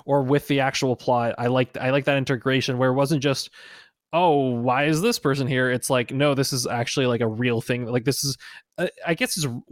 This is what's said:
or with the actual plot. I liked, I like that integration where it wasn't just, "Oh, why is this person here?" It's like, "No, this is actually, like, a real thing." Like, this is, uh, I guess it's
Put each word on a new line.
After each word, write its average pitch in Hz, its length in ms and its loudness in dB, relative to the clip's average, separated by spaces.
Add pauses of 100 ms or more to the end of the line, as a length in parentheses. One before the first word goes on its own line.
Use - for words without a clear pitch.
or 139 180 2
with 143 240 2
the 139 140 2
actual 131 340 0
plot. 120 420 0
I 120 100 -2
liked, 127 300 0
I 127 140 -2
like 139 140 0
that 139 120 2
integration 131 600 0
where 131 120 2
it 127 60 2
wasn't 139 260 2
just, 139 280 -2 (640)
"Oh, 147 380 4
why 123 340 0
is 156 160 2
this 233 180 0
person 139 280 0
here?" 127 240 2
It's 123 180 -2
like, 127 220 0
"No, 139 240 2
this 139 180 0
is 127 140 -4
actually, 120 380 -2
like, 120 160 0
a 117 60 2
real 117 340 0
thing." 123 240 -4
Like, 120 200 -2
this 135 180 0
is, 135 140 -6 (400)
uh, 175 100 -2 (180)
I 170 80 0
guess 156 240 -4
it's 151 80 -2 (260)